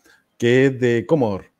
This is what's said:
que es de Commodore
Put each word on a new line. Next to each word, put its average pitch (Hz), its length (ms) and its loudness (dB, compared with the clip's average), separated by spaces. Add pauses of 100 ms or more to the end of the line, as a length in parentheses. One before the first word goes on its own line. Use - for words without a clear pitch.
(380)
que 123 300 2
es 131 120 -4
de 117 280 0
Commodore 113 520 -4